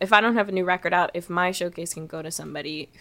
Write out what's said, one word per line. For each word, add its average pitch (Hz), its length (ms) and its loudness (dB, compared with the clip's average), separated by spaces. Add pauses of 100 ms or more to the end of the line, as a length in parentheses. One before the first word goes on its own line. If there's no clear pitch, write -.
if 190 100 -2
I 208 80 10
don't 233 140 4
have 208 160 2
a - 20 -6
new 190 120 2
record 180 280 0
out, 175 220 4
if 175 160 -8
my 180 220 0
showcase 175 420 -6
can 160 120 -12
go 160 140 -10
to 160 100 -10
somebody 151 580 -8 (120)